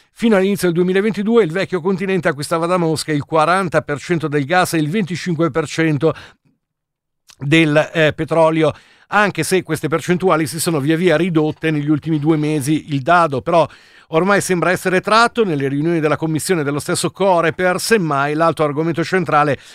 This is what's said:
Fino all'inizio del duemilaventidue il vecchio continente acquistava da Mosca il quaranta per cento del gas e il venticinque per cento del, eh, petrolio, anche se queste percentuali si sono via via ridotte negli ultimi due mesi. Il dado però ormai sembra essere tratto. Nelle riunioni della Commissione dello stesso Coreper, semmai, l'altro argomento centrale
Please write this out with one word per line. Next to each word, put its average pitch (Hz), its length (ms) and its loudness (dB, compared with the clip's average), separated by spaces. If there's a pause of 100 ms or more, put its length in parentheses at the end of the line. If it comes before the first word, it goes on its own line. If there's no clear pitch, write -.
(140)
Fino 226 220 2
all'inizio 190 320 0
del 170 80 0
duemilaventidue 196 680 0
il 156 80 -2
vecchio 185 280 -4
continente 190 480 -2
acquistava 160 380 -2
da 180 120 0
Mosca 160 360 -2
il 143 100 -2
quaranta 160 580 0
per 143 160 -6
cento 160 300 -4
del 147 160 -2
gas 175 300 0
e 165 40 0
il 151 120 0
venticinque 170 600 -2
per 156 160 -4
cento 156 480 0 (1300)
del, 151 540 2
eh, 156 200 2
petrolio, 160 600 0 (340)
anche 190 360 0
se 185 200 0
queste 156 240 -4
percentuali 165 600 0
si 160 120 -8
sono 165 200 -2
via 156 180 0
via 170 180 2
ridotte 160 560 0
negli 147 180 -2
ultimi 151 300 0
due 156 180 2
mesi. 151 560 -2
Il 139 80 -2
dado 160 400 2
però 165 260 2 (460)
ormai 185 280 2
sembra 175 300 0
essere 185 300 0
tratto. 233 420 2
Nelle 143 240 -2
riunioni 151 320 -2
della 151 180 0
Commissione 160 460 -2
dello 143 160 -2
stesso 170 320 -4
Coreper, 180 680 0
semmai, 147 540 0
l'altro 160 320 2
argomento 160 380 -2
centrale 151 540 2 (180)